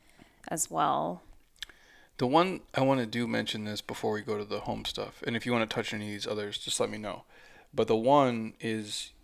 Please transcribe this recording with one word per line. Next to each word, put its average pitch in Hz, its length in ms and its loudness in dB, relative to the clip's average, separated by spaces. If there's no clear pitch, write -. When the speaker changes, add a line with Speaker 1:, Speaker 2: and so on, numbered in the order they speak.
Speaker 1:
as - 220 -4
well. 156 520 0
Speaker 2:
The 127 80 2
one 170 340 4
I 135 60 2
wanna 135 260 4
do 120 200 -2
mention 113 380 -2
this 107 160 -6
before 107 320 -2
we 107 100 -2
go 104 160 -4
to 104 60 -6
the 104 160 -6
home 107 240 -6
stuff, - 420 -8
and 117 100 0
if 113 80 -6
you 120 80 -2
wanna 113 140 2
touch 113 260 -4
any 107 140 -6
of 104 60 -6
these 101 140 -8
others, 104 320 -4
just - 200 -4
let 107 120 0
me 107 80 -8
know. 104 260 -8
But 110 140 2
the 113 80 6
one 120 640 4
is 110 500 -6